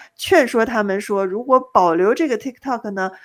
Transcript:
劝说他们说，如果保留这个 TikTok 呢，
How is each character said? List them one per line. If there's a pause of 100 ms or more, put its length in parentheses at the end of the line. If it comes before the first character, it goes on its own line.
(160)
劝
说
他
们
说，
如
果
保
留
这
个
TikTok
呢， (140)